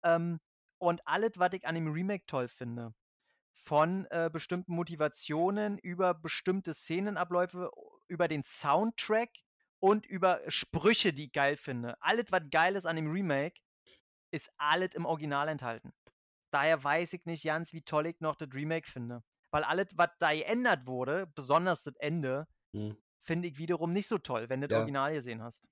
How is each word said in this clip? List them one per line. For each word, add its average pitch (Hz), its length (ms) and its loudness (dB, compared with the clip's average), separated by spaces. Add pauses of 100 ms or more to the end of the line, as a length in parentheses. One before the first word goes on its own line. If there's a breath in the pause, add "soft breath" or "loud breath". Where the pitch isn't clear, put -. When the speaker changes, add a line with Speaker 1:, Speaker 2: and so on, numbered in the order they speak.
Speaker 1:
Ähm, 170 360 2 (380)
und 170 280 0
alles, 202 300 0
was 180 160 2
ich 190 140 -8
an 165 80 -2
dem 165 180 0
Remake 185 320 -2
toll 127 240 -2
finde, 117 460 -10 (580)
von, 165 580 2
äh, 165 220 0
bestimmten 175 400 -4
Motivationen 170 1040 0
über 180 380 0
bestimmte 165 580 -2
Szenenabläufe, 180 960 -2 (380)
über 175 180 2
den 156 160 0
Soundtrack 214 840 2 (520)
und 208 260 4
über 180 420 2
Sprüche, 185 640 4
die 147 120 -6
ich 135 80 -16
geil 143 260 2
finde. 120 420 -6
Alles, 214 300 0
was 185 200 2
geil 165 260 4
ist 180 100 -4
an 165 100 -2
dem 156 140 -2
Remake, 160 500 0 (680 soft breath)
ist - 260 -6
alles 165 380 2
im 170 100 -2
Original 147 440 0
enthalten. 123 440 -6 (600)
Daher 147 300 4
weiß 156 300 0
ich 175 140 -10
nicht 165 180 -4
ganz, 160 300 -2
wie 165 80 -12
toll 151 240 0
ich 170 140 -8
noch 156 160 -2
das 151 180 -10
Remake 156 360 -4
finde. 120 320 -8 (280)
Weil 147 140 0
alles, 180 320 0
was 170 140 4 (100)
da 156 120 4
geändert 180 540 0
wurde, 131 400 -2
besonders 156 560 2
das 143 160 -10
Ende, 147 480 -2 (260)
Speaker 2:
Mhm. 104 240 -6 (240)
Speaker 1:
finde 175 280 -4
ich 139 100 -12
wiederum 165 340 -2
nicht 196 160 0
so 226 80 0
toll, 120 320 -4
wenn 131 140 -2
du 143 60 -4
das 113 80 2
Speaker 2:
Ja. - 20 6
Speaker 1:
Original 139 340 0
gesehen 120 300 -6
hast. - 300 -14